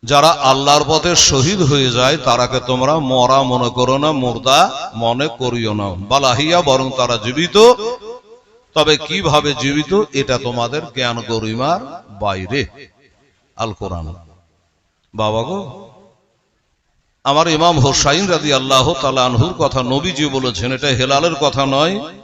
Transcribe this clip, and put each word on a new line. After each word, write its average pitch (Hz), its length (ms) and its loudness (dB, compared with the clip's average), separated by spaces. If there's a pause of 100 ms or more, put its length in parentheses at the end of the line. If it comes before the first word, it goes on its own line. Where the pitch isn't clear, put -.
যারা 143 260 4
আল্লাহর 143 560 2
পথে 160 300 0
শহীদ 160 460 2
হয়ে 135 280 2
যায় 127 260 2
তারাকে 123 440 0
তোমরা 131 380 0
মরা 131 440 4
মনে 123 280 0
করো 123 280 0
না, 151 140 0
মুর্দা 135 840 0
মনে 120 340 -2 (100)
করিও 117 360 -2
না, 101 240 -4
বালাহিয়া, 139 640 2
বরং 131 340 2
তারা 120 200 0
জীবিত। 170 560 4 (1000)
তবে 151 220 2
কিভাবে 151 580 0
জীবিত, 151 480 0 (100)
এটা 135 300 -2
তোমাদের 120 400 -4 (120)
জ্ঞান 120 260 -4
গরিমার 123 880 -4
বাইরে। 104 800 -6 (680)
আল 113 160 -6
কোরআন। 87 420 -10 (1000)
বাবা 107 280 -2
গো, 113 460 -10 (1400)
আমার 151 240 2
ইমাম 165 300 2
হোসাইন 143 500 2
রাদিয়াল্লাহু 135 760 0
তাআলা 131 220 0
আনহুর 127 280 0
কথা 139 300 -2
নবীজি 147 440 -2
বলেছেন, 131 460 -4
এটা 131 140 -4
হেলালের 139 480 0
কথা 139 320 -2
নয় 151 340 -2 (220)